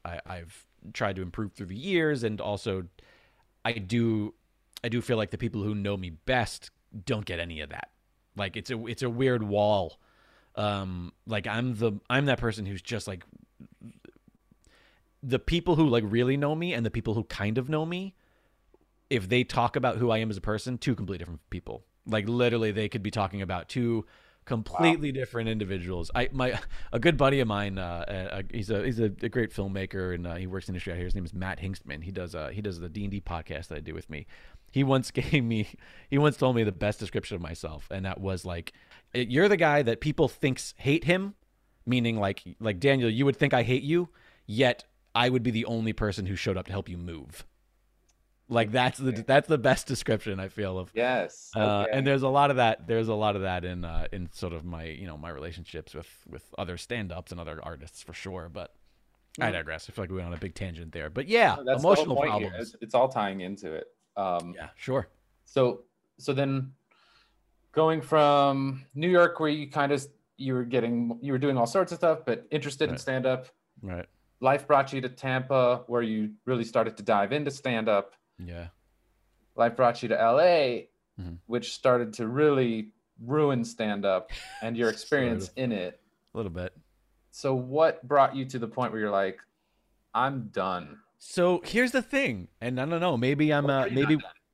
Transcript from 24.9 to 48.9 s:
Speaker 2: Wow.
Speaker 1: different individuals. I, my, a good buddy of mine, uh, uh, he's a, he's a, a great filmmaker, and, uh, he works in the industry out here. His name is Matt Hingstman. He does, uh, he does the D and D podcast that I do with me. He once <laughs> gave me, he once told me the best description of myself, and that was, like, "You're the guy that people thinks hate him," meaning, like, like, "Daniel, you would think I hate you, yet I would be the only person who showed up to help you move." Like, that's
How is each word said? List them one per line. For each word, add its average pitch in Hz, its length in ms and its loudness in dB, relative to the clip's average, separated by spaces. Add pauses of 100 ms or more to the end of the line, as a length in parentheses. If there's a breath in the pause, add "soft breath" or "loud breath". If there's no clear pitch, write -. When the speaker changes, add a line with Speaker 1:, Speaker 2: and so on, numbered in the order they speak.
Speaker 2:
Wow. 131 60 -6
Speaker 1:
different 120 340 -4
individuals. 92 640 -4
I, 123 180 0
my, 127 280 -2 (340 loud breath)
a 120 60 0
good 151 180 4
buddy 139 220 4
of 120 80 2
mine, 101 320 -2
uh, 92 520 -6
uh, 98 100 -6 (100)
he's 101 180 -4
a, 104 160 2
he's 117 140 0
a, 117 60 4 (180)
a 113 60 -2
great 113 220 0
filmmaker, 95 600 -4
and, 85 140 -4
uh, 85 80 -6
he 92 100 -8
works 92 240 -8
in 95 40 -6
the - 20 -4
industry 87 180 -6
out 85 40 -4
here. 90 80 -4
His 92 100 0
name 95 100 -2
is 80 80 -10
Matt 92 260 -6
Hingstman. 87 440 -8
He 95 80 -8
does, 90 240 -8
uh, 76 140 -6
he 98 120 -8
does 95 180 -6
the 87 100 -8
D 101 140 -8
and 98 80 -4
D 101 80 -4
podcast 80 500 -8
that 78 80 -8
I 78 40 -8
do 80 140 -10
with 82 140 -12
me. 76 180 -10 (440 soft breath)
He 135 120 2
once 131 280 2
<laughs> - 0 -
gave 131 320 0
me, 113 240 0 (400 loud breath)
he 139 120 2
once 147 180 6
told 127 180 4
me 113 80 4
the 104 80 2
best 101 280 -2
description - 360 -6
of 85 60 -6
myself, 80 480 -10
and 95 160 -6
that 92 160 -6
was, 95 240 -4
like, 87 280 -8 (420 soft breath)
"You're 127 340 4
the 202 80 4
guy 151 240 4
that 117 200 0
people 147 260 2
thinks - 500 -2
hate 139 280 0
him," 190 280 0 (540)
meaning, 117 320 2
like, 98 240 -2 (160)
like, 104 200 -2
"Daniel, 135 300 4
you 120 160 2
would 139 120 4
think 139 160 2
I 123 100 4
hate 127 200 0
you, 170 260 0 (360 soft breath)
yet 123 380 2 (320)
I 123 140 4
would 127 140 2
be 120 80 2
the 113 140 0
only 113 280 -2
person 101 340 -2
who 98 80 -4
showed 92 220 -2
up 90 100 -6
to - 40 -10
help 98 180 -6
you 87 80 -10
move." 85 480 -12 (1000)
Like, 113 240 0
that's 127 280 0